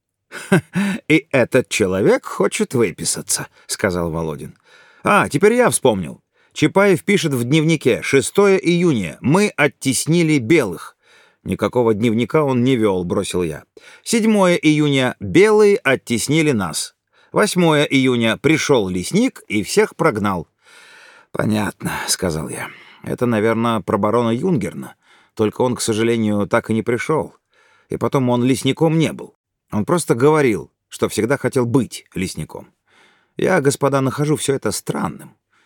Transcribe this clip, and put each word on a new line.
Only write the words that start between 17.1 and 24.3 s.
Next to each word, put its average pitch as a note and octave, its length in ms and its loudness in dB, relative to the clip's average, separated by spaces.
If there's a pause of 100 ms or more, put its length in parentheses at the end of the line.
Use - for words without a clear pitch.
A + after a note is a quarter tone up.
Восьмое E3 540 2
июня. B2 500 2
Пришёл C3 540 0
лесник D3+ 580 -2
и G2+ 160 -2
всех - 320 0
прогнал. G#2 520 -2 (840)
«Понятно», — - 600 -4 (140)
сказал D#2 420 -4
я. - 180 -12 (360)
«Это, - 220 -4
наверное, A2+ 540 0
про G#2+ 180 -2
барона A2+ 340 0